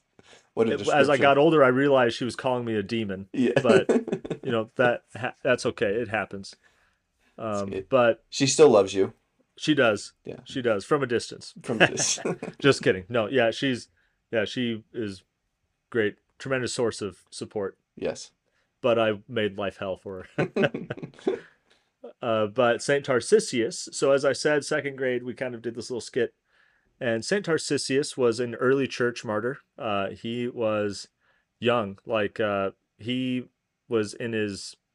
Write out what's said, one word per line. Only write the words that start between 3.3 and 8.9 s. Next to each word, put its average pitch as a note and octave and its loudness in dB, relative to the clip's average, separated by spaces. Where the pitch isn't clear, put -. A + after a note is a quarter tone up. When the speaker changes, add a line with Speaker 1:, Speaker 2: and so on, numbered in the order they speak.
Speaker 1:
Yeah. B2 2
Speaker 2:
But, A2+ 4
Speaker 1:
<laughs> - -2
Speaker 2:
you C3 -4
know, A2+ -2
that B2 2
ha-, A2+ -8
that's B2+ 0
okay. A#2 -2
It A2+ -2
happens. G2+ -6
Um, A2+ -8
Speaker 1:
That's G2+ -4
good. G2 -8
Speaker 2:
but A#2+ 4
Speaker 1:
She - 0
still D3 8
loves G2 6